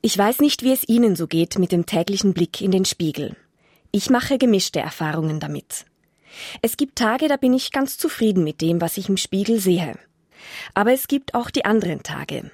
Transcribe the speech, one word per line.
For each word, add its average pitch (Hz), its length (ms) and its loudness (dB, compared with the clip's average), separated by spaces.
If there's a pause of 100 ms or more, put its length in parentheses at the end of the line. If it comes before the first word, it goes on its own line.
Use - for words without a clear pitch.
Ich 226 160 0
weiß 208 220 2
nicht, 285 240 2
wie 262 80 4
es - 160 0
Ihnen 226 280 4
so 160 120 -4
geht 165 320 0
mit 180 120 2
dem 170 140 2
täglichen 196 480 0
Blick - 280 -2
in 190 100 0
den 190 140 4
Spiegel. 156 500 -4 (560)
Ich - 180 -2
mache 254 280 2
gemischte 208 420 2
Erfahrungen 156 600 -4
damit. - 460 -10 (760)
Es 226 160 -2
gibt - 200 -4
Tage, 247 300 2
da 277 100 2
bin 254 160 4
ich 262 180 -2
ganz 269 260 -2
zufrieden 214 460 2
mit 151 180 -4
dem, 170 200 2
was 165 160 -4
ich 190 120 -8
im 190 80 2
Spiegel 202 420 0
sehe. 175 380 0 (760)
Aber 208 200 2
es 262 140 -2
gibt - 260 -4
auch 240 160 -2
die - 160 -2
anderen 190 380 0
Tage. 143 500 -10